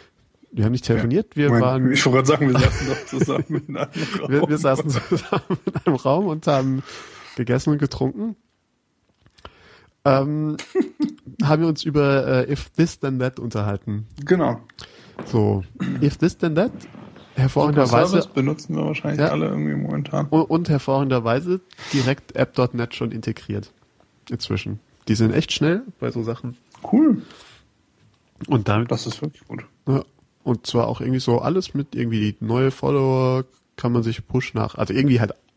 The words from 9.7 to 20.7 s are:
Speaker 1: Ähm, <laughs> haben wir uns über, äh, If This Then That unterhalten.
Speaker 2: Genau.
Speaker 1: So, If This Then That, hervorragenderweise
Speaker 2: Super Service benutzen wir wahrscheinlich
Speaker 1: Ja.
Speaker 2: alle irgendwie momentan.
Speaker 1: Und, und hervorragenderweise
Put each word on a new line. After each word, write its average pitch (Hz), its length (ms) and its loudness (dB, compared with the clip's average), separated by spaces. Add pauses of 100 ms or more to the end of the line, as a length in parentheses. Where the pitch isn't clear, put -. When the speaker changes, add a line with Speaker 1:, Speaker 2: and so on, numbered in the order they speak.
Speaker 1:
Ähm, 151 520 2 (420)
<laughs> - 440 -6
haben 151 200 4
wir 165 60 4
uns 156 160 -2
über, 139 420 2 (220)
äh, 143 40 -4
If - 180 -6
This - 300 0
Then 135 180 -2
That 127 200 -4
unterhalten. 104 680 -4 (180)
Speaker 2:
Genau. 143 360 2 (680)
Speaker 1:
So, 104 360 2 (400)
If 143 140 2
This - 220 0
Then 165 180 -2
That, 202 160 2 (640)
hervorragenderweise 143 560 4
Speaker 2:
Super 170 160 6
Service 185 200 2
benutzen 151 480 -2
wir 156 100 -2
wahrscheinlich 147 340 -2
Speaker 1:
Ja. 147 80 4
Speaker 2:
alle 151 200 0
irgendwie 147 260 -2
momentan. 147 560 -4
Speaker 1:
Und, 156 140 4
und 165 240 0
hervorragenderweise 135 920 0 (320)